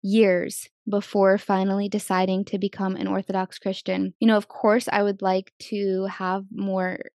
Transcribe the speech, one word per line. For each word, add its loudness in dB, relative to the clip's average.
years 2
before 2
finally 0
deciding 0
to -4
become -2
an -6
Orthodox -4
Christian. -4
You 2
know, 6
of 0
course, 2
I 2
would -2
like 0
to -2
have -4
more -4